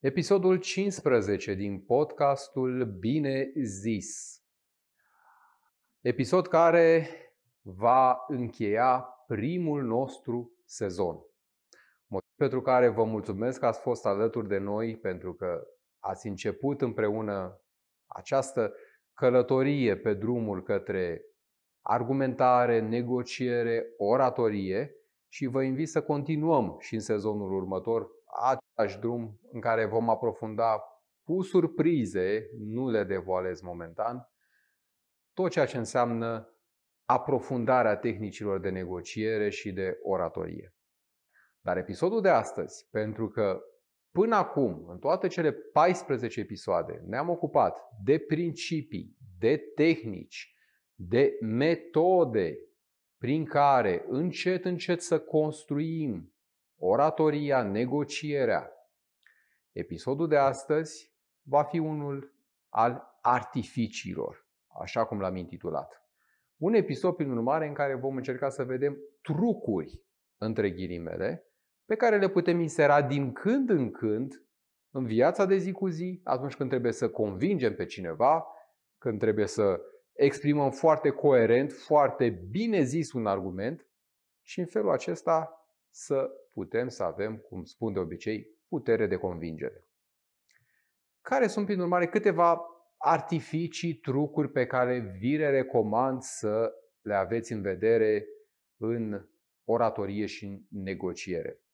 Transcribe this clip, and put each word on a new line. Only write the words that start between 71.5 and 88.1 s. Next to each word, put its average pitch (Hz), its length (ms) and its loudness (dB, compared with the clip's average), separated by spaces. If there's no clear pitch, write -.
pe 220 120 -2
care 220 220 4
le 190 100 4
putem 175 320 2
insera 147 420 4
din 135 300 0
când 247 380 0
în 139 200 2
când 113 520 -4
în 131 160 -4
viața 127 380 4
de 190 120 4
zi 190 160 -2
cu 190 160 -4
zi, 180 360 -6
atunci 131 320 -2
când 135 120 -2
trebuie 123 240 0
să 113 180 -2
convingem 113 640 0
pe 92 100 -4
cineva, 98 640 0
când 110 200 -4
trebuie 107 280 2
să 98 340 0
exprimăm 143 580 2
foarte 156 400 4
coerent, 131 640 4
foarte 135 560 2
bine 143 540 0
zis 139 300 -2
un 117 140 -2
argument 98 600 -2
și - 180 -10
în 175 60 -2
felul 208 240 0
acesta 160 640 0
să 135 360 -2
putem 110 360 -4
să 120 140 -8
avem, 98 340 -4
cum 95 280 -12
spun - 280 -6
de 95 60 -2
obicei, 92 500 -6